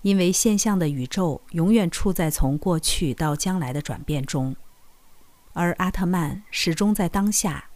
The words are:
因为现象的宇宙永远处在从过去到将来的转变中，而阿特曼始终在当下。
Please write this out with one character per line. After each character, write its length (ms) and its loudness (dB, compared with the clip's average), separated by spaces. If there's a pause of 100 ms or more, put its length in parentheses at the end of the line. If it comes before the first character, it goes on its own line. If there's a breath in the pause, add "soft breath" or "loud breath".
因 160 4
为 160 4
现 240 2
象 220 2
的 100 2
宇 180 -4
宙 440 -2
永 200 2
远 200 4
处 240 0
在 160 0
从 260 2
过 220 0
去 340 0
到 240 -2
将 220 -2
来 160 -4
的 80 -4
转 220 -8
变 200 -2
中， 320 -2 (960)
而 220 0
阿 160 -2
特 160 -2
曼 440 -2
始 240 -2
终 200 2
在 160 0
当 200 0
下。 460 -2